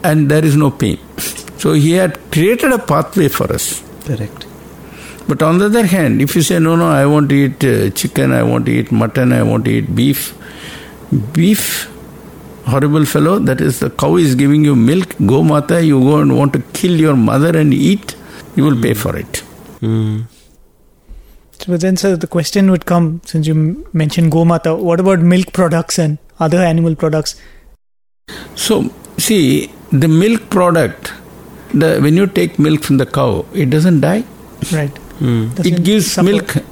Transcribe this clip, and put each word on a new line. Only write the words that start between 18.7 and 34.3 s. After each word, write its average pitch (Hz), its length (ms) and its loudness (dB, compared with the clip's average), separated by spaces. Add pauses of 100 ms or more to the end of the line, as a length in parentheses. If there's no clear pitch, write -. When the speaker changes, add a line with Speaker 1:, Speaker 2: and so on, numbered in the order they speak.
Speaker 1:
pay 113 60 0 (100)
for - 120 -4
it. - 280 -12 (360)
Speaker 2:
Mm. 110 440 -2 (1400)
Speaker 3:
So, - 120 -6
but 175 80 -2
then, 185 160 0
sir, 190 200 0
the 165 100 -6
question 190 460 0
would 175 140 -2
come, 170 380 0
since 156 220 -2
you 156 80 0
m-, 156 380 -2
mentioned 160 400 0
Gomata, 165 440 2
what 170 220 0
about 185 220 2
milk 180 320 2
products 165 460 0
and 151 200 -2 (220)
other 160 180 2
animal 165 360 2
products. 156 420 -4 (1160)
Speaker 1:
So, - 360 -2 (280)
see, 147 520 0 (200)
the 151 180 2
milk 196 420 2
product, 170 640 0 (600)
the, 156 260 2
when 147 160 4
you 196 100 2
take 175 320 -2
milk 151 240 2
from 139 160 0
the 131 80 0
cow, 127 380 -2 (100)
it 147 160 0
doesn't 156 300 2
die. 180 240 0 (480)